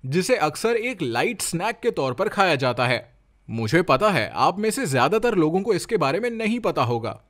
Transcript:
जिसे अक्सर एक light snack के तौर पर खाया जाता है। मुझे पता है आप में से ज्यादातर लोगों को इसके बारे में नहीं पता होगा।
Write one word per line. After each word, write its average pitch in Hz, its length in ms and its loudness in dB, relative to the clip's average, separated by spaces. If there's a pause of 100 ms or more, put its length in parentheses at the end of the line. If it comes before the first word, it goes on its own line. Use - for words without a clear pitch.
जिसे 175 300 2
अक्सर 151 400 0
एक 226 260 -4
light 143 400 -2
snack 190 400 -4
के 233 80 2
तौर 135 240 -2
पर - 140 -2
खाया 190 260 2
जाता 127 320 0
है। 123 260 -2 (380)
मुझे 117 320 2
पता 180 280 4
है 113 240 0
आप 151 240 2
में 214 120 0
से 247 160 -4
ज्यादातर 214 480 2
लोगों 170 280 2
को 214 120 0
इसके 196 220 -2
बारे 156 240 0
में 240 100 -2
नहीं 226 300 -2
पता 165 220 -2
होगा। 117 480 -2